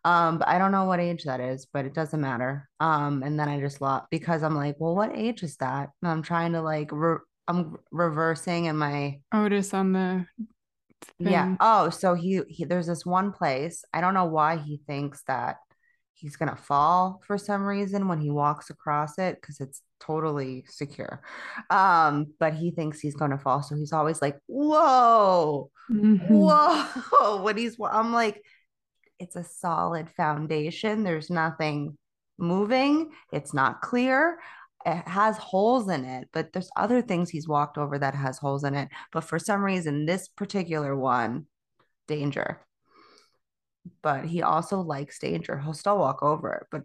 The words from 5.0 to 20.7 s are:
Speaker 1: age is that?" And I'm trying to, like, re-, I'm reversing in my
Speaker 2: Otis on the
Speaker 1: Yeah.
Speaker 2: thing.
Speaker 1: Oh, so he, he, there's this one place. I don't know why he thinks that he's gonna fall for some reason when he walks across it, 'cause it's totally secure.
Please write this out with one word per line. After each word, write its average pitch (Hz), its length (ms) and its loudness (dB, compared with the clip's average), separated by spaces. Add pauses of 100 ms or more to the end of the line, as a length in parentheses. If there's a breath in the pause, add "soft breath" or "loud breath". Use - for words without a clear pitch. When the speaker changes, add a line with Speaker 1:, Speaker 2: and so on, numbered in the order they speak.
Speaker 1:
age 220 280 -4
is 156 160 -10
that?" 139 320 -4 (100)
And 175 100 -2
I'm 160 120 -2
trying 170 300 -2
to, 165 100 -2
like, 156 280 -2
re-, 156 280 0 (280)
I'm 170 300 -2 (140)
reversing 165 760 0
in 156 140 -2
my 143 420 -2 (140)
Speaker 2:
Otis 202 400 2
on 190 180 2
the 185 320 0 (920)
Speaker 1:
Yeah. 175 260 2
Speaker 2:
thing. 185 160 0
Speaker 1:
Oh, 196 300 6
so 180 240 0
he, 180 340 0
he, 165 160 -8
there's 175 220 -2
this 170 180 -6
one 185 280 0
place. 151 600 -4
I 160 80 -2
don't 185 140 2
know 185 100 4
why 156 320 2
he 147 300 -8
thinks 143 380 -8
that 123 340 -4 (560)
he's 147 220 -16
gonna 147 200 -4
fall 180 680 2
for 208 100 -4
some 196 280 -4
reason 202 440 -2
when 165 120 -2
he 147 100 -2
walks 147 400 -2
across 151 480 -4
it, 185 240 -4
'cause - 180 -18
it's 135 220 -12 (160)
totally 147 680 -4
secure. - 520 -12 (480 loud breath)